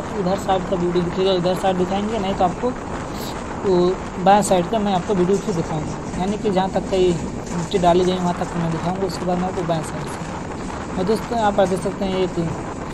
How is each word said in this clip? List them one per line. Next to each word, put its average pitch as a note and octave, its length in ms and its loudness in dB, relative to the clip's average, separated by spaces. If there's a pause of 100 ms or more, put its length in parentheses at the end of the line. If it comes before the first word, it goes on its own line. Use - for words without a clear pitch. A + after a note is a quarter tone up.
(200)
उधर F#3+ 200 0
साइड F#3+ 300 0
का G3 80 2
वीडियो F3 260 2
दिखेगा F#3+ 300 2
उधर F3+ 240 2
साइड F#3+ 200 2
दिखाएंगे, G3+ 420 0
नहीं F#3+ 160 0
तो F#3+ 80 2
आपको F#3 260 0 (920)
वो F3+ 640 2
बाएं G3+ 200 8
साइड F3+ 260 2
का A3+ 100 0
मैं G3+ 140 0
आपको F3+ 200 0
वीडियो F#3 260 4
फिर G3 160 -2
दिखाऊंगा, - 640 -4
यानी G3+ 180 0
कि G#3+ 140 0
जहाँ F#3 200 2
तक F#3+ 200 -2
का F#3+ 60 2
ये F#3 160 4 (380)
मिट्टी F3 280 -2
डाली F3 260 6
गई F#3 80 2
वहाँ F3+ 220 0
तक - 220 -4
मैं E3 140 0
दिखाऊंगा, F3 360 -2
उसके F3+ 180 -4
बाद F3+ 120 2
मैं F3+ 100 0
आपको F#3 160 -2
बाएं D#3+ 200 0
साइड D3+ 220 -6
से। - 920 -8
और F#3 80 0
दोस्तों A3 320 0
यहाँ G#3 160 4
पर G3+ 140 4
देख F3+ 140 0
सकते G3 240 -2
हैं F#3+ 140 0
एक F#3 100 2 (640)